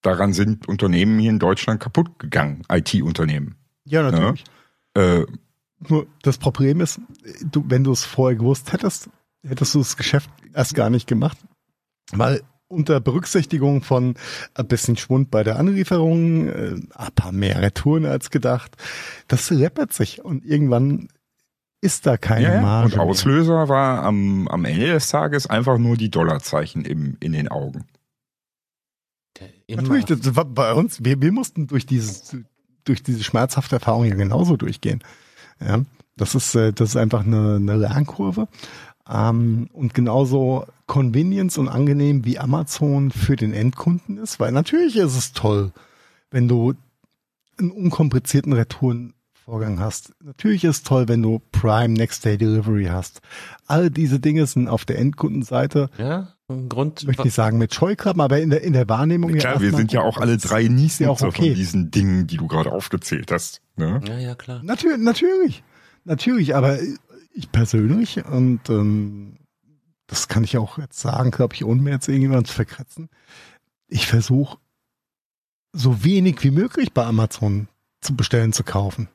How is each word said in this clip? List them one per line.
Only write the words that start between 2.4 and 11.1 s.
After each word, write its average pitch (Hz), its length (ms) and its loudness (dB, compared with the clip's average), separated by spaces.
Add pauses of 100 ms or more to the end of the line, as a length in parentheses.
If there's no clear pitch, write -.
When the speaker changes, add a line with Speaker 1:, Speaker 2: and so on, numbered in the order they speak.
Speaker 1:
I-T-Unternehmen. 78 840 0 (300)
Speaker 2:
Ja, 156 180 0
natürlich. - 400 0 (540)
Speaker 1:
Ja? 101 40 4 (200)
Äh, - 40 0 (640)
Speaker 2:
Nur 151 200 2 (140)
das 139 160 0
Problem 139 440 0
ist, - 180 -4 (520)
du, 147 160 0
wenn 127 160 2
du 135 80 2
es 120 120 -2
vorher 127 340 0
gewusst 127 360 0
hättest, - 360 -4 (340)
hättest 131 320 -2
du 147 40 4
das - 180 -2
Geschäft - 320 -2 (240)
erst - 220 -2
gar 110 140 0
nicht 120 180 0
gemacht, 123 300 0 (760)